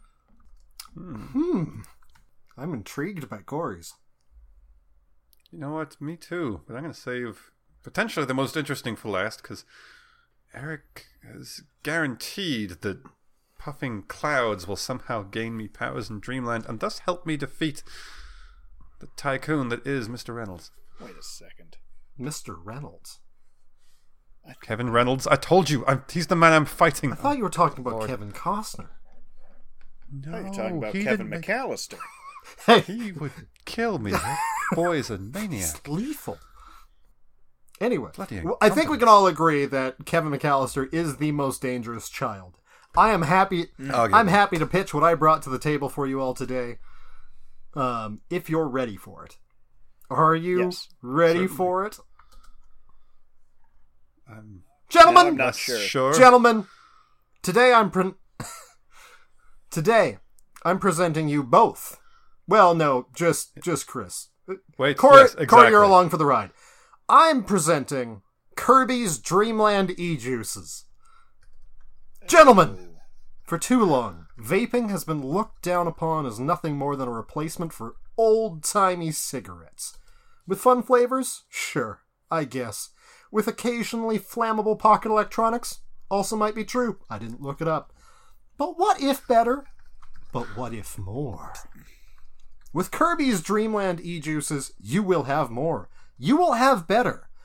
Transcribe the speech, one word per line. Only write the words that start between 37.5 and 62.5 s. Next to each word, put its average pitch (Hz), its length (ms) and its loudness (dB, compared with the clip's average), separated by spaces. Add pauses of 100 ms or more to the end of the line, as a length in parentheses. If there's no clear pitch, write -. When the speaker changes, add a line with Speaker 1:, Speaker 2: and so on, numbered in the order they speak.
Speaker 2:
Anyway, 185 360 -4
Speaker 1:
Bloody - 260 -10
Speaker 2:
well, 453 200 -6
I 214 80 6
think 311 200 2
we 294 80 -2
can 233 100 2
Speaker 1:
incompetence. - 20 10
Speaker 2:
all 202 180 10
agree 156 400 2
that 131 380 -6
Kevin 160 260 -2
McAllister 135 600 -2
is 156 260 -4
the 151 140 -2
most 143 300 -4
dangerous 120 480 -6
child. 98 480 -10 (400)
I 208 140 6
am 190 100 2
happy. 180 460 2 (120)
Speaker 1:
Mm. 135 120 -10
I'll 120 160 4
give 107 80 2
Speaker 2:
I'm 220 120 6
Speaker 1:
it. 170 40 2
Speaker 2:
happy 196 260 4
to 156 100 -2
pitch 180 260 -2
what 147 100 0
I 170 100 6
brought 156 300 4
to 143 80 -10
the 127 80 -4
table 143 280 -2
for 139 200 -6
you 135 120 -4
all 131 140 -2
today. 123 460 -8 (960)
Um, 113 460 -4 (100)
if 175 180 -6
you're 160 180 0
ready 123 300 -4
for - 260 -18
it, - 140 -20 (720)
are 160 260 4
you 180 300 0
Speaker 3:
Yes. 180 240 -8 (120)
Speaker 2:
ready 165 460 4
Speaker 1:
Certainly. 170 100 -10
Speaker 2:
for 185 280 0
it? 214 140 -12 (2250)
Speaker 1:
I'm 107 340 -20 (260)
Speaker 2:
Gentlemen, 349 380 10
Speaker 3:
I'm 330 100 0
not 262 100 2
Speaker 1:
less 123 100 -2
Speaker 3:
sure. 123 220 -4
Speaker 1:
sure. 131 340 0
Speaker 2:
gentlemen, 240 520 8 (760)
today 240 320 6
I'm 220 180 6
pre- 185 220 0 (260)
<laughs> - 60 -12 (1300)
today 165 460 2 (460)
I'm 180 160 0
presenting 160 480 0
you 147 160 0
both. 170 560 2 (480)
Well, 185 280 6